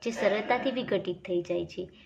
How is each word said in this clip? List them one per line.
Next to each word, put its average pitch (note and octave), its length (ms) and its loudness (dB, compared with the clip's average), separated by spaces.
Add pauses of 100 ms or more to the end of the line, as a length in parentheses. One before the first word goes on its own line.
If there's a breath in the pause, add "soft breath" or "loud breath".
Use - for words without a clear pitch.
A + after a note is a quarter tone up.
જે A#3 80 -2
સરળતાથી A3+ 600 2
વિઘટિત G3+ 540 0
થઈ F3 180 0
જાય F3 240 -2
છે, F3+ 220 -8 (180 loud breath)